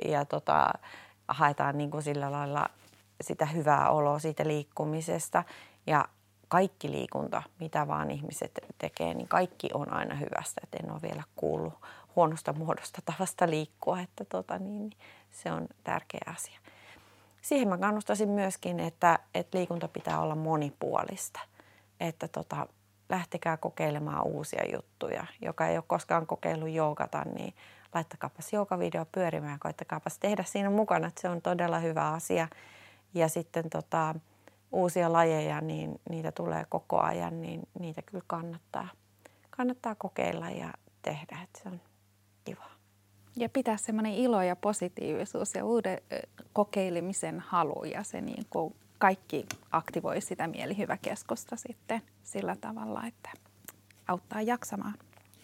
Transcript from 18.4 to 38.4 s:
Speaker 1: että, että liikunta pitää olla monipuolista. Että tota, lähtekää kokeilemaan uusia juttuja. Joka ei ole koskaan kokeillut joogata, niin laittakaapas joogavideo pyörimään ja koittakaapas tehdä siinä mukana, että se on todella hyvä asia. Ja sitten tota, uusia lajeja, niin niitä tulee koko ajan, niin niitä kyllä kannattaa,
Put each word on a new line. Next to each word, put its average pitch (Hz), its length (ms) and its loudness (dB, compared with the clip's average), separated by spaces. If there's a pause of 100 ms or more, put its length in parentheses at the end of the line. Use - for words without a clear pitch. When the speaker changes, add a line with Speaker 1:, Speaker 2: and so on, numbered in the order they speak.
Speaker 1:
että, 165 400 4 (140)
että 180 240 -2
liikunta 170 300 -2
pitää 160 320 -2
olla 156 160 2
monipuolista. 156 1040 0 (600)
Että 165 280 -4
tota, - 400 -4 (420)
lähtekää 175 480 0
kokeilemaan 151 640 0
uusia - 400 0 (100)
juttuja. - 520 -6 (160)
Joka 165 260 0
ei 170 100 2
ole 165 100 -2
koskaan 165 400 2
kokeillut 160 420 -2
joogata, 151 540 0 (120)
niin - 180 -6 (400)
laittakaapas - 600 -6
joogavideo 180 520 0
pyörimään 160 480 -2
ja 143 60 -8
koittakaapas - 600 -6
tehdä 202 240 2
siinä 202 260 0
mukana, 202 380 4
että - 140 -8
se 180 80 0
on 175 120 -2
todella 175 380 2
hyvä 160 320 2
asia. 165 360 0 (640)
Ja 165 140 6
sitten 165 420 -2
tota, 160 460 0 (560)
uusia 175 420 4
lajeja, 156 480 6
niin 156 480 -4
niitä 160 220 -4
tulee 170 380 -2
koko - 300 0
ajan, 170 420 0
niin 170 260 -8 (120)
niitä 165 220 -8
kyllä 180 260 -10
kannattaa, 170 600 -6 (640)